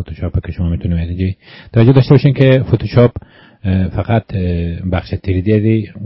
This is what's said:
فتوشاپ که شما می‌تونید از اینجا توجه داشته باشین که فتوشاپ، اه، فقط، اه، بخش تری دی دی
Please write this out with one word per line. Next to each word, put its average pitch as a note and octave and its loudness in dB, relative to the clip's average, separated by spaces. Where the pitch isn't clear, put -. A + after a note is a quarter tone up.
فتوشاپ - -6
که E2+ -10
شما E2+ -4
می‌تونید E2+ -4
از E2+ -4
اینجا F#2 -4
توجه A#2 4
داشته C3 4
باشین C#3 4
که C3 4
فتوشاپ، - 2
اه، F#2+ 0
فقط، A2 -2
اه، F2 -4
بخش F2 -4
تری F#2 -4
دی G#2+ 2
دی A2 -2